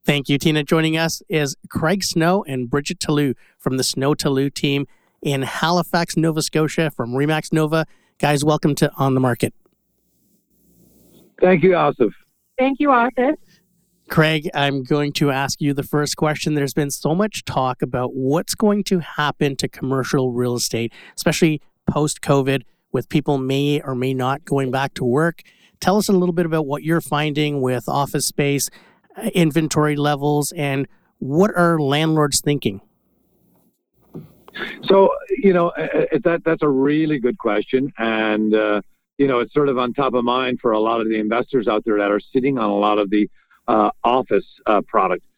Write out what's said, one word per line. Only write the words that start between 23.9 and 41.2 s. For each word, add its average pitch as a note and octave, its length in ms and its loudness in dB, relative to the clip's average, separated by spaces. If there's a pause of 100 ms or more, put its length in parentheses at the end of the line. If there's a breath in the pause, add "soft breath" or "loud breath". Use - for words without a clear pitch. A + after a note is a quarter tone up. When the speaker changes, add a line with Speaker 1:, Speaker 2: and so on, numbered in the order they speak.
Speaker 1:
may C3 180 -2
not B2+ 300 -4
going C#3 260 -2
back C3 240 -4
to - 100 -6
work. D3 380 0 (380 soft breath)
Tell F#3 160 2
us G#3 120 0
a G#3 40 4
little F3+ 200 2
bit E3+ 140 0
about D#3+ 180 0
what D3 200 -6
you're D#3+ 160 2
finding D3 600 -2
with B2+ 280 -2
office C#3 380 -2
space, C#3+ 440 -2 (480 soft breath)
uh, A3+ 160 -4
inventory D#3 640 2
levels, D3 560 0
and C#3 340 -4 (340)
what E3 360 2
are E3+ 240 4
landlords D3 640 2
thinking? C#3+ 400 -2 (2000 loud breath)
Speaker 2:
So, F#3+ 260 6 (300)
you F#3+ 160 4
know, F3 160 2
uh, D#3+ 180 -6 (240)
uh, D#3 100 0
that, E3+ 220 0
that's E3 180 0
a D3+ 60 2
really D3 500 0
good A#2 200 -2
question. A#2 580 -2
And, A2 580 0
uh, G#2 280 2 (340)
you C#3 100 2
know, B2+ 120 2
it's A2+ 160 -4
sort C#3+ 160 2
of B2+ 80 0
on B2 160 -2
top C3+ 180 0
of A#2+ 100 0
mind B2 380 0
for A#2 120 0
a G#2+ 60 2
lot A2+ 220 0
of A2 80 -2
the A2 100 0
investors A2 480 -2